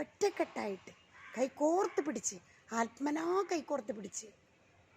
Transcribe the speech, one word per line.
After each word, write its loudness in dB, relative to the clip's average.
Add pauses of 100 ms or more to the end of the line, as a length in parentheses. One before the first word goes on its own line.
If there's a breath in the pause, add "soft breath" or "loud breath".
ഒറ്റക്കെട്ടായിട്ട് -2 (440)
കൈകോർത്ത് 2
പിടിച്ച്, -4 (420 soft breath)
ആത്മനാ -2 (280)
കൈകോർത്ത് -2
പിടിച്ച്, -10 (680)